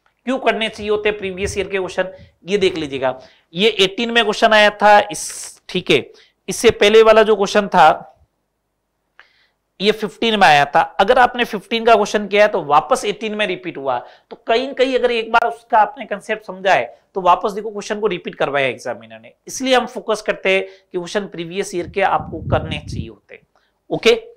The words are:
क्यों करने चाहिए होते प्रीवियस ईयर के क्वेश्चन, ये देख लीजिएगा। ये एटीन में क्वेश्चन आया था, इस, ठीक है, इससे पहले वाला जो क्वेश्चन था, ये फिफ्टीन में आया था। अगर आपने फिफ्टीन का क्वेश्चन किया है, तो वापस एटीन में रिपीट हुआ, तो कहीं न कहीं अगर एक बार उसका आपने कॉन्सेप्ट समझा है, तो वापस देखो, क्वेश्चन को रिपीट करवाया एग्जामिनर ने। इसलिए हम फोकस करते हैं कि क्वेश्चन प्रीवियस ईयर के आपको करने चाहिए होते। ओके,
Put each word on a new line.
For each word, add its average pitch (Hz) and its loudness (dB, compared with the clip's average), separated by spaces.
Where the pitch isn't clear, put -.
क्यों 254 -4
करने 220 -2
चाहिए 214 -8
होते 208 -2
प्रीवियस 190 -8
ईयर 185 -6
के 196 -6
क्वेश्चन, 185 -6
ये 190 -2
देख 185 0
लीजिएगा। 135 -6
ये 196 2
एटीन 202 -2
में 233 2
क्वेश्चन 220 2
आया 208 6
था, 208 4
इस, - -14
ठीक 180 -2
है, 131 0
इससे - 0
पहले 214 6
वाला 220 8
जो 214 2
क्वेश्चन 202 0
था, 165 4
ये 202 2
फिफ्टीन 214 -4
में 185 6
आया 147 6
था। 160 2
अगर 208 2
आपने 247 2
फिफ्टीन 226 -6
का 233 6
क्वेश्चन 208 0
किया 208 2
है, 208 6
तो 202 -4
वापस 151 2
एटीन 214 -6
में 214 -2
रिपीट 170 -10
हुआ, 131 -4
तो 196 -18
कहीं 254 -2
न 277 -12
कहीं 262 0
अगर 247 0
एक 226 -4
बार 233 4
उसका - -4
आपने 208 0
कॉन्सेप्ट 208 -8
समझा 185 -2
है, 127 -2
तो 185 -6
वापस 180 2
देखो, 208 -10
क्वेश्चन 202 -8
को 208 -2
रिपीट 180 -8
करवाया 139 -2
एग्जामिनर 113 -12
ने। 120 -20
इसलिए 254 -2
हम 240 2
फोकस 214 -6
करते 190 -2
हैं 190 -2
कि - -16
क्वेश्चन 180 -6
प्रीवियस 175 -10
ईयर 170 -8
के 196 -8
आपको 160 -2
करने 151 -4
चाहिए - -10
होते। - -20
ओके, - 0